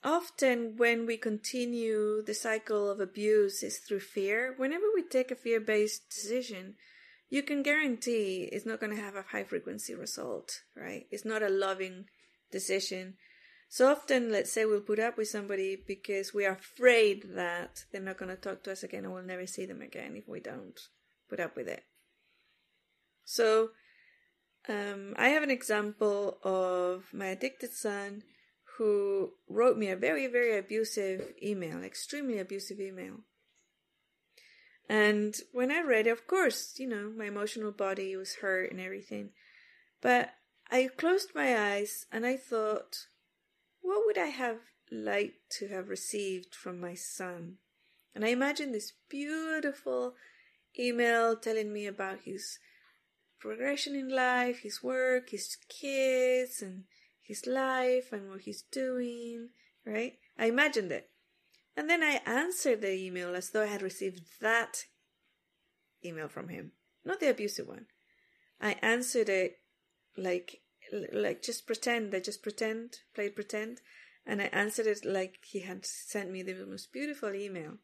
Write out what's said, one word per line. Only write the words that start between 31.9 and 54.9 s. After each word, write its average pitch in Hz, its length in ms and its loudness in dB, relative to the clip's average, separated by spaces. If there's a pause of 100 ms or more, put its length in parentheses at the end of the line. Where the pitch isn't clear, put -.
abusive 196 420 -6
email. 190 400 -10 (1700)
And 214 460 6 (180)
when 254 200 2
I 339 100 2
read 226 240 6
it, 233 40 6
of 226 160 -2
course, 359 520 2
you 262 100 -6
know, 214 280 -4
my 220 100 -6
emotional 208 460 -4
body 190 440 -2
was 190 200 -8
hurt 185 340 0
and 185 100 -8
everything. 202 500 -8 (680)
But 247 300 4 (400)
I 254 260 4
closed 370 380 2
my 269 220 4 (180)
eyes 202 380 -4
and 226 140 -2
I 262 100 2
thought, 220 720 -2 (760)
"What 403 260 2
would 415 120 4
I 339 80 2
have 247 340 -2 (300)
liked 214 680 -2
to 196 100 -6
have 190 200 -6
received 190 640 -6
from 180 260 -10
my 175 140 -8
son?" 175 640 -10 (560)
And 214 100 -2
I 226 40 4
imagined 269 460 0
this - 180 -6 (160)
beautiful 285 1080 -2 (600)
email 233 580 4
telling 220 360 -2
me 208 140 -6
about 196 340 -6
his - 380 -10 (840)
progression 277 540 -2
in 262 140 -4
life, 247 520 2
his 208 220 -10
work, 254 480 0